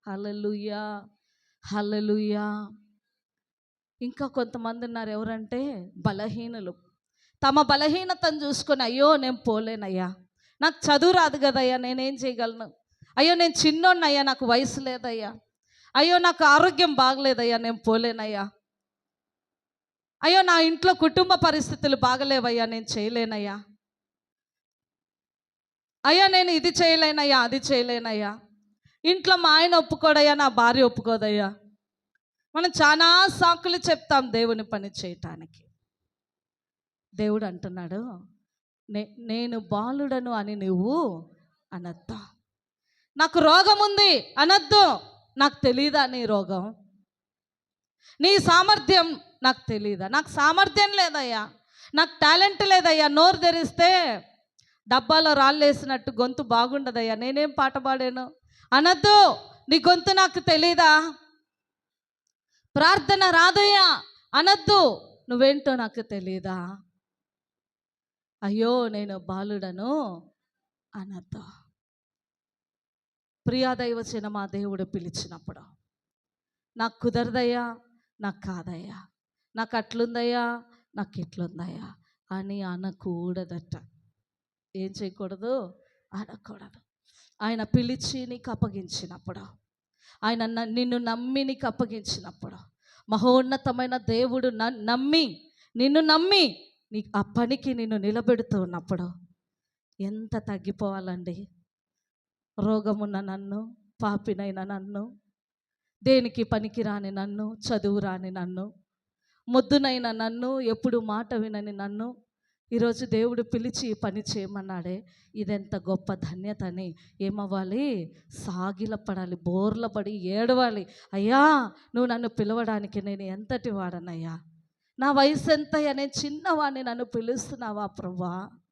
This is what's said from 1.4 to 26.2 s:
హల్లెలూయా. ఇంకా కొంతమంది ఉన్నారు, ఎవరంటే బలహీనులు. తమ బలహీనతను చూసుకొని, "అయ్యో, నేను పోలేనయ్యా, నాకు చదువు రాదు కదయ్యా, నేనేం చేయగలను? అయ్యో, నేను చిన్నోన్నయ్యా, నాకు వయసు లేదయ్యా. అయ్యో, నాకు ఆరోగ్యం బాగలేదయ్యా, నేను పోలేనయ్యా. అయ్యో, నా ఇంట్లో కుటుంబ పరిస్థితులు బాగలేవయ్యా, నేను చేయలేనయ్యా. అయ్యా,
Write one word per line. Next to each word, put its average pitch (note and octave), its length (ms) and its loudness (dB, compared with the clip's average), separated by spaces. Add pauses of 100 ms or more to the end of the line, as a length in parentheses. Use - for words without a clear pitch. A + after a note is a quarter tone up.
హల్లెలూయా. G#3 1040 -4 (1300)
ఇంకా B3+ 240 -8
కొంతమంది A#3+ 600 -6
ఉన్నారు, A3+ 240 -8
ఎవరంటే A3 880 -8
బలహీనులు. G#3 800 -8 (720)
తమ C#4+ 140 6
బలహీనతను D#4 800 0
చూసుకొని, C#4 380 -2
"అయ్యో, C#4 340 4
నేను B3+ 200 -2
పోలేనయ్యా, G#3 800 -4 (460)
నాకు D#4 260 0
చదువు D4 240 6
రాదు D#4+ 260 4
కదయ్యా, C4 400 2
నేనేం B3+ 380 -4
చేయగలను? A3+ 580 -8 (460)
అయ్యో, E4 160 6
నేను E4+ 320 2
చిన్నోన్నయ్యా, D#4+ 560 4
నాకు C4 240 -2
వయసు B3 340 0
లేదయ్యా. A#3 540 -8 (600)
అయ్యో, E4+ 220 4
నాకు F4 260 2
ఆరోగ్యం D4+ 500 6
బాగలేదయ్యా, B3+ 640 2
నేను A#3 180 -4
పోలేనయ్యా. A3 720 -2 (1700)
అయ్యో, F4+ 200 6
నా F4 180 4
ఇంట్లో E4 340 4
కుటుంబ F4+ 400 4
పరిస్థితులు D#4 640 0
బాగలేవయ్యా, B3+ 680 0
నేను A3+ 200 -10 (120)
చేయలేనయ్యా. G#3 680 -6 (2500)
అయ్యా, F4+ 200 6